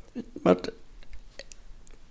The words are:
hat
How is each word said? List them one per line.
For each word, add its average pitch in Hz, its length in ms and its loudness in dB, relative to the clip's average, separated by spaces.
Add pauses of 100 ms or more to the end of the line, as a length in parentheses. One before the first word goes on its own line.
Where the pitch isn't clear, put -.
(440)
hat - 280 8 (1400)